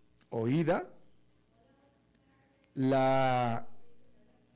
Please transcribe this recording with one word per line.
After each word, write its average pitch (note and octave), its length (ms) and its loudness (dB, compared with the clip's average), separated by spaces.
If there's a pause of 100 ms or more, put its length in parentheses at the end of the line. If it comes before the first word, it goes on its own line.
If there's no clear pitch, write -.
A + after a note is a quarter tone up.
(300)
o A#2 180 -4
Ida, E3+ 420 0 (1800)
la C3 920 0 (880)